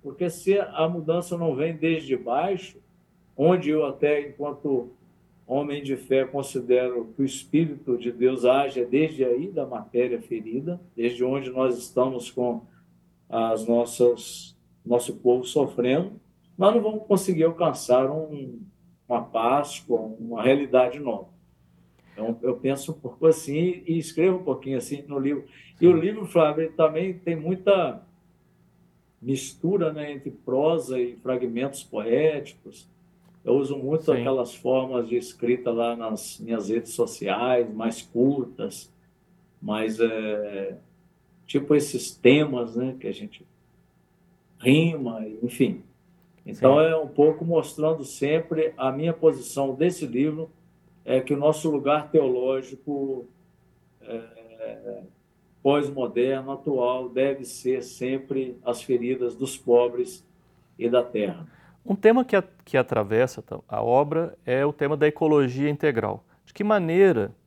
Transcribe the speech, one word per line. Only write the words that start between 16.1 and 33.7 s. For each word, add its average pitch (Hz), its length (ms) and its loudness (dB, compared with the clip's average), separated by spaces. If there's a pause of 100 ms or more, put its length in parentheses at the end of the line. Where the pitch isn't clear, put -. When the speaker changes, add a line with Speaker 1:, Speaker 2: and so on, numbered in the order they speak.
Speaker 1:
nós 202 180 6
não 226 60 4
vamos 214 260 -4
conseguir 180 360 2
alcançar 139 680 2
um, 147 500 -8 (480)
uma 117 160 -2
Páscoa, 120 760 -2
uma 113 440 -8
realidade 131 560 4
nova. 117 300 -6 (840)
Então, 113 280 -6
eu 123 160 0
penso 135 340 -4
um 151 40 -8
pouco - 300 -6
assim 160 640 2
e 165 100 0
escrevo 180 400 0
um - 60 -8
pouquinho 135 340 -4
assim 143 300 -8
no 139 100 -6
livro. 135 280 -2 (340)
E 170 80 8
o 180 60 10
Speaker 2:
Sim. 160 60 4
Speaker 1:
livro, 208 260 -2
Flávio, 156 400 4
ele 160 80 -8
também 165 400 2
tem 170 220 -4
muita 180 680 0 (1160)
mistura, 160 680 -2
né, 147 200 -10
entre 135 180 -12
prosa 135 680 -2
e 120 160 -4
fragmentos 123 680 -4
poéticos. 131 1040 -2 (560)
Eu 120 120 2
uso 139 220 0